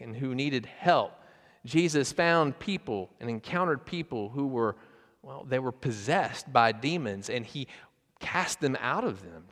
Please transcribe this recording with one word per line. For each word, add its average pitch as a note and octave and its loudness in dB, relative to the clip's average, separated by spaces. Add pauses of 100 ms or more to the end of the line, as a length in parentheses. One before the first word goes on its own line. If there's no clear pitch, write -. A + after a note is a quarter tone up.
and A#2 -12
who C3 -4
needed C3 0
help. D3 2 (500)
Jesus D3 2
found E3+ 4
people A2+ -4 (120)
and A#2 -6
encountered D3+ -2
people C3+ -4
who C#3 -4
were, A2+ 0 (460)
well, C3+ -16
they C3 0
were B2+ -2
possessed B2 -2
by A#2 8
demons, A2+ -4
and A#2 -4
he C3+ -10 (500)
cast - -4
them C3 0
out D3+ -2
of G2 -4
them E2+ -16